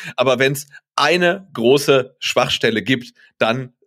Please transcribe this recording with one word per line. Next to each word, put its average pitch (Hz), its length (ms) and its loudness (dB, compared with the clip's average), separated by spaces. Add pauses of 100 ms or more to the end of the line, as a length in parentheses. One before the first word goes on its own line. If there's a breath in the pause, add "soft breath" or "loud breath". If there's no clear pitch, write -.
(140 loud breath)
Aber 127 240 0
wenn's 135 300 -2 (260 loud breath)
eine 175 580 0
große 131 680 2
Schwachstelle 117 600 -2
gibt, 120 300 -4 (260 soft breath)
dann 123 340 -4 (140)